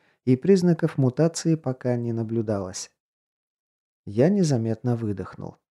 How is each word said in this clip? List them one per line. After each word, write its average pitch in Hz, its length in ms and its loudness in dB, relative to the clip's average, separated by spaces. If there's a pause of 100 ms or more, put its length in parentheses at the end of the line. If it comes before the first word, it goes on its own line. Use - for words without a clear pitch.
(240)
и 127 120 4
признаков 175 640 2
мутации 160 560 2
пока 131 420 -4
не 117 160 -4
наблюдалось. 110 760 -4 (1120)
Я 110 240 2
незаметно 123 680 0
выдохнул. 98 600 -8 (160)